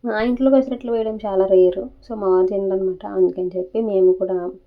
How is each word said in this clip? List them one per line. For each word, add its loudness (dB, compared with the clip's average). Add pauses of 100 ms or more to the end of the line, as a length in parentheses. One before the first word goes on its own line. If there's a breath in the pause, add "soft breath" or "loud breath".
మా -4 (140)
ఇంట్లో 2
పెసరట్లు -2
వేయడం -4 (100)
చాలా 2
రేరు. 4 (240)
So -10 (100)
మా 0
వారు 2
తినరనమాట. -4 (140)
అందుకని 0
చెప్పి -6 (140)
మేము 4 (100)
కూడా -2 (280)